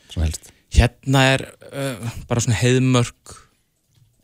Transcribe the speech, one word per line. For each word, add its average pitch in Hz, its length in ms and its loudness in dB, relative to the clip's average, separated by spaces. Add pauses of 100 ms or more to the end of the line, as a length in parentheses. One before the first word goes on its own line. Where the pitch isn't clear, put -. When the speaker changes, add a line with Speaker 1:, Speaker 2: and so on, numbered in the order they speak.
(100)
Speaker 1:
svona 82 160 -4
helst? - 240 -8 (180)
Speaker 2:
Hérna 135 540 2 (100)
er, 135 140 -2 (260)
uh, 123 380 -10 (180)
bara 120 120 -2
svona 117 160 0
heiðmörk, 127 800 0 (880)